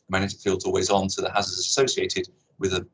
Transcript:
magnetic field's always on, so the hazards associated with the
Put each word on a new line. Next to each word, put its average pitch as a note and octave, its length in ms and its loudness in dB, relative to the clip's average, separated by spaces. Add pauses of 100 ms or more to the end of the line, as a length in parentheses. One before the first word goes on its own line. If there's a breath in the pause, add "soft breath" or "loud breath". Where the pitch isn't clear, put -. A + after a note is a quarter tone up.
magnetic F#2+ 300 0
field's F#2+ 260 0
always F#2+ 260 2
on, G2 180 4
so G2 140 -4
the F#2 80 -2
hazards G2 260 -2
associated F#2 680 0 (320)
with F#2+ 120 0
the F2+ 220 -2